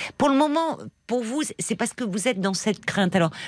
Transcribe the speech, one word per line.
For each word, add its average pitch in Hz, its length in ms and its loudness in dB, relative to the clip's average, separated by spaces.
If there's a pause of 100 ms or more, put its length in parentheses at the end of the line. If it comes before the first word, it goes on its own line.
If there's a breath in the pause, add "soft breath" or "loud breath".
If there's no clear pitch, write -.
(180 loud breath)
pour 285 120 4
le 269 60 4
moment, 302 420 2 (300)
pour 240 160 0
vous, 247 180 -2 (180)
c'est 180 160 -4
parce 226 180 -2
que 247 120 -6
vous 196 240 -2
êtes 196 100 0
dans 196 140 0
cette - 320 -2
crainte. 190 320 2
Alors, 165 140 4 (160 loud breath)